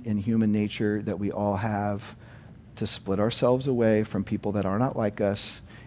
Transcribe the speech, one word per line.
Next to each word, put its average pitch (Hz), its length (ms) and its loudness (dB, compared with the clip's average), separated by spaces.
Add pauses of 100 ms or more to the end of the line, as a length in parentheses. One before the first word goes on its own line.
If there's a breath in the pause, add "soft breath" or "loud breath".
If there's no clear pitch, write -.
in 107 120 0
human 107 360 2
nature 104 480 0
that 101 180 -4
we 101 100 -2
all 101 280 0
have 104 580 -2 (600 soft breath)
to 110 100 -4
split - 340 -2
ourselves 123 460 2
away 113 380 4
from 104 200 -2
people 104 280 -4
that 98 120 0
are 95 140 0
not 127 180 0
like 104 240 0
us 101 420 -2 (260 soft breath)